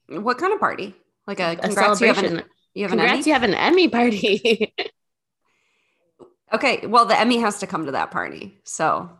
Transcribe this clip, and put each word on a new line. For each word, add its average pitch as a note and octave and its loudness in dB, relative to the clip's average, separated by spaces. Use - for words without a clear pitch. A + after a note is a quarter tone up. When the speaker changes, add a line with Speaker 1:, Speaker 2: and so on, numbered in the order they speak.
Speaker 1:
What A3 -4
kind F#4 -2
of - -4
party? F#3 -4
Like G3 -8
a E3+ -2
Speaker 2:
A E3+ -4
Speaker 1:
congrats G3 0
you A#3 6
have A3 6
an, G3 2
Speaker 2:
celebration. E3 -4
Speaker 1:
you F#3+ -6
have F3+ -6
an A#3 2
Speaker 2:
Congrats, B3 2
Speaker 1:
Emmy? D4+ -4
Speaker 2:
you D#4 4
have B3 0
an G3+ 2
Emmy D#4+ 4
party. A3 0
<laughs> - -6
Speaker 1:
Okay, A#3 -2
well, A#3 4
the G#3 2
Emmy A#3 2
has G#3 -2
to F#3+ -8
come D#3+ -6
to C3+ -8
that G2+ -4
party, - -10
so D#3+ -4